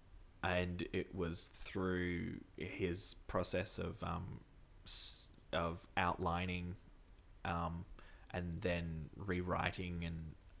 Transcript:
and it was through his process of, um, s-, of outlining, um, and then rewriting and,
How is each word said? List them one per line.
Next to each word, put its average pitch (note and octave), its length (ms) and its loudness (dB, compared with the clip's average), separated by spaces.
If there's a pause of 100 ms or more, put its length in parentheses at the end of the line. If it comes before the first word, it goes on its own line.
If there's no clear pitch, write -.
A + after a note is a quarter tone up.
(420)
and F2+ 500 4
it F#2 220 0
was F2 340 2 (160)
through F2+ 760 2 (160)
his F#2 580 0 (120)
process F#2 520 2
of, F2 240 -2
um, F2 380 -2 (460)
s-, - 420 -2 (240)
of E2+ 340 0 (100)
outlining, F2 800 2 (680)
um, E2+ 400 0 (460)
and F2 320 -2
then E2 540 2
rewriting F2+ 880 2
and, D#2+ 300 -4 (260)